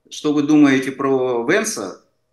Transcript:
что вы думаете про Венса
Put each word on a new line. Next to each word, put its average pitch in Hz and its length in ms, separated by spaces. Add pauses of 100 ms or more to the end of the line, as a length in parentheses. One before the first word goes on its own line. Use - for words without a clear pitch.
что - 240
вы 147 80
думаете 139 500
про 127 560
Венса 147 560 (300)